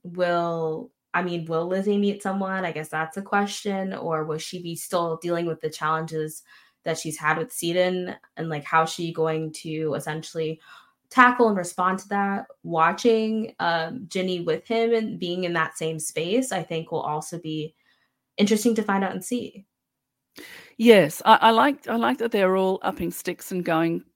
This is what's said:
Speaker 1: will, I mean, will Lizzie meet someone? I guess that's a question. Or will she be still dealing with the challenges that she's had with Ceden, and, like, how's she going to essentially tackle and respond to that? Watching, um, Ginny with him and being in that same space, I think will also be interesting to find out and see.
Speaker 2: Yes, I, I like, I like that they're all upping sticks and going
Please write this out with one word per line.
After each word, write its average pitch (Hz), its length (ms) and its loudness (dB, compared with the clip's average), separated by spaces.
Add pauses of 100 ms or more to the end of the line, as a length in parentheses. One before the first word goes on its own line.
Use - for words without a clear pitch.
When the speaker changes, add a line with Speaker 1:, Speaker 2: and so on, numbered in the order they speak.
Speaker 1:
will, 170 840 -2 (240)
I 175 80 2
mean, 175 240 -4
will 165 220 -2
Lizzie 196 300 0
meet 202 260 0
someone? 190 400 -2
I 165 80 -4
guess 156 160 -8
that's 160 300 -6
a 196 40 -8
question. 196 720 -2
Or 160 300 -4
will 156 140 -4
she 175 240 -10
be 170 160 -8
still 170 440 -4
dealing 170 260 -2
with 160 120 -4
the 160 100 -6
challenges 156 720 -4 (420)
that 160 120 -2
she's 156 200 -8
had 156 200 0
with 160 140 -6
Ceden, 180 640 0 (220)
and, 165 100 -6
like, 151 160 -6
how's 165 260 2
she 165 220 -6
going 160 400 -2
to 156 440 -6
essentially 160 640 -6 (480)
tackle 247 400 6
and 202 80 2
respond 180 420 0
to - 80 -14
that? 202 380 -2 (180)
Watching, 220 960 2
um, 170 480 -2
Ginny 185 320 -4
with 165 260 -2
him 226 280 2
and 220 260 -2
being 180 240 -4
in 175 100 -2
that 160 240 -2
same 160 220 -4
space, 185 540 -2
I 175 100 -4
think 165 260 -6
will 165 120 -4
also 160 360 -6
be 156 380 -8 (600)
interesting 214 380 4
to 220 60 -2
find 196 220 0
out 185 80 -4
and 190 120 -10
see. 240 420 -8 (1120)
Speaker 2:
Yes, 208 480 8
I, 220 160 10
I 226 100 8
like, 262 380 2
I 226 80 0
like 240 220 0
that 233 120 -2
they're 190 240 4
all 190 260 2
upping 180 300 -4
sticks - 400 -10
and 180 140 -4
going 165 400 0 (100)